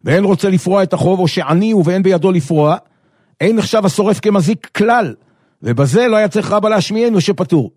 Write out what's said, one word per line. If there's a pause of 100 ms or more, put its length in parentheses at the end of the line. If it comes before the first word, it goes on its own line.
ואין
רוצה
לפרוע
את
החוב,
או
שעני
הוא
ואין
בידו
לפרוע, (640)
אין
נחשב
השורף
כמזיק
כלל, (480)
ובזה
לא
היה
צריך
רבא
להשמיענו
שפטור.